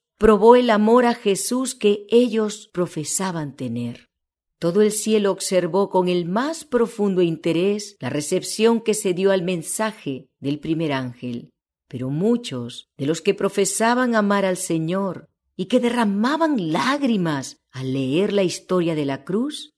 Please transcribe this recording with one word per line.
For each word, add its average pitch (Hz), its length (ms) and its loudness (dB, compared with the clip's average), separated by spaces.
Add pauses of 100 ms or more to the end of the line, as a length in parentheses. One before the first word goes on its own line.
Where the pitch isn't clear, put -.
(200)
probó 220 360 8
el 247 140 4
amor 226 380 4
a 233 80 0
Jesús 233 580 -2
que 208 380 0
ellos 220 600 0
profesaban 165 840 -4
tener. 120 560 -8 (500)
Todo 170 220 2
el 214 80 2
cielo 214 400 0
observó 185 580 0
con 185 180 2
el 180 200 0
más 262 380 -4
profundo 208 580 0
interés 170 760 -2
la 151 120 -6
recepción 202 680 0
que 220 140 -2
se 202 220 -2
dio 190 160 2
al 190 100 2
mensaje 170 840 -6 (120)
del 143 200 -4
primer 156 340 -2
ángel. 123 560 -8 (380)
Pero 127 240 -8
muchos 156 840 -4
de 139 120 -6
los 160 160 -2
que 196 100 2
profesaban 220 800 0
amar 202 320 2
al 185 120 0
Señor 175 760 -4 (240)
y 190 100 -6
que 240 140 2
derramaban 233 920 0
lágrimas 196 840 0 (140)
al 131 220 -6
leer 143 400 0
la 202 100 2
historia 175 500 0
de 151 120 -2
la 135 180 -4
cruz, 240 540 -6